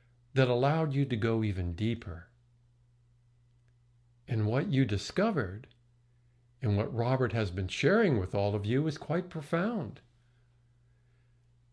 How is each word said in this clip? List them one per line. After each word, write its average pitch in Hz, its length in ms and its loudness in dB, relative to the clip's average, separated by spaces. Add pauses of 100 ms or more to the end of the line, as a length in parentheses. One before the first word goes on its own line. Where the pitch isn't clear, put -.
(340)
that 131 160 4
allowed 143 440 2
you 139 120 2
to 127 100 -2
go 113 280 2
even 92 300 -2
deeper. 98 540 -4 (2000)
And 110 180 0
what 131 220 0
you 135 160 2
discovered, 113 840 -2 (920)
and 104 140 0
what 104 180 -2
Robert 123 380 0
has 110 200 -2
been 92 180 -4
sharing 175 500 4
with 90 160 -4
all 101 180 2
of 104 120 -2
you, 127 200 2
is 156 120 -4
quite 180 320 -4
profound, 170 720 -4 (1700)